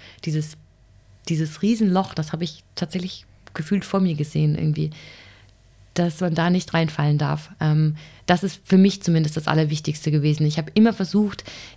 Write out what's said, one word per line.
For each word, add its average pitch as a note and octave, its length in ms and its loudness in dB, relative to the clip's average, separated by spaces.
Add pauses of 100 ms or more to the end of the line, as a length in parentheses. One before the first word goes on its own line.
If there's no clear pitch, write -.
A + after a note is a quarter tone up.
(260)
dieses, D#3 320 -4 (720)
dieses D#3 320 -4
Riesenloch, G3 520 2
das D3+ 200 -6
habe E3 100 -6
ich - 220 -10 (100)
tatsächlich F3+ 500 -8 (280)
gefühlt F#3+ 320 -4
vor G3 160 -2
mir F3 140 2
gesehen, D3+ 420 0
irgendwie, D#3 320 -2 (1040)
dass F3 260 -2
man F3 160 -2
da E3 140 0
nicht F3+ 240 0
reinfallen D3+ 440 2
darf. D3+ 320 -2 (120)
Ähm, D#3 340 2 (300)
das F3+ 180 4
ist - 220 -6
für F#3+ 120 4
mich G3 240 6
zumindest D#3+ 360 0
das D#3 100 -6
Allerwichtigste D3+ 640 0
gewesen. D3+ 340 2
Ich D3+ 120 0
habe D#3 160 -6
immer A3 180 6
versucht, G3+ 540 -2 (320)